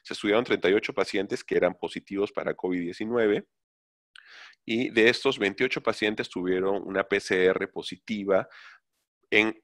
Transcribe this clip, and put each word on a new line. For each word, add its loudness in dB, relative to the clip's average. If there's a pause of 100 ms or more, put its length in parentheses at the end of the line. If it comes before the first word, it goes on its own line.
Se -12
estudiaron 2
treinta 2
y 6
ocho 0
pacientes -2
que -2
eran 2
positivos -6
para -4
covid -4
diecinueve -2 (1200)
y -2
de 6
estos, 0
veintiocho -2
pacientes -2
tuvieron -2
una -2
P 0
C 2
R 2
positiva -2 (840)
en, 4